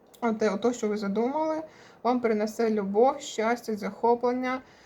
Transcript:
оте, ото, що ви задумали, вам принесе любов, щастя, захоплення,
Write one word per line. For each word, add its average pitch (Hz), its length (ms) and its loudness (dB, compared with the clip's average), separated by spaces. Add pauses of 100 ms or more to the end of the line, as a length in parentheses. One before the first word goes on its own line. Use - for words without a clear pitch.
(200)
оте, 220 300 2
ото, 208 220 2
що 220 160 -2
ви 208 80 0
задумали, 269 640 -2 (400)
вам 247 180 2
принесе 220 500 0
любов, 214 500 2
щастя, 226 560 -4
захоплення, 240 840 0 (240)